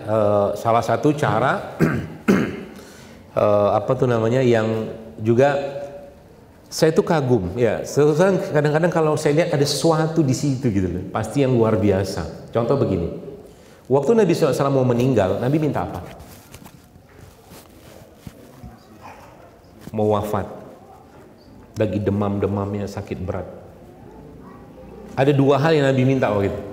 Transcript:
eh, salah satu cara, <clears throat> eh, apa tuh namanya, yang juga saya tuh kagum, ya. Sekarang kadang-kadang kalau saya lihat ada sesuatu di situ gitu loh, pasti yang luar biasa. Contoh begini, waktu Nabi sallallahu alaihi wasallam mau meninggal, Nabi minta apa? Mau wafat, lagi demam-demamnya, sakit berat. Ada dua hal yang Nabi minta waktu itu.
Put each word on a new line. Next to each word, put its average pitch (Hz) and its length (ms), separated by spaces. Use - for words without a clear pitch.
eh, 104 440
salah 113 240
satu 123 320
cara, 127 640
<clears throat> - 0
eh, 104 320
apa 107 240
tuh 131 120
namanya, 117 360
yang 110 480
juga 120 600
saya 160 240
tuh - 80
kagum, 123 560
ya. 107 240
Sekarang 151 560
kadang-kadang 151 400
kalau 156 240
saya 147 240
lihat 170 160
ada 139 80
sesuatu 160 560
di 131 160
situ 131 320
gitu 95 160
loh, 92 240
pasti 110 320
yang 127 160
luar 110 220
biasa. 95 760
Contoh 120 240
begini, 90 320
waktu 139 240
Nabi 196 240
sallallahu 143 160
alaihi 135 80
wasallam 139 160
mau 127 100
meninggal, 117 440
Nabi 135 160
minta 131 300
apa? - 180
Mau 107 240
wafat, 101 320
lagi 104 240
demam-demamnya, 101 880
sakit - 320
berat. 92 240
Ada 139 180
dua 139 240
hal 165 160
yang 143 140
Nabi 131 180
minta 131 220
waktu 98 260
itu. - 80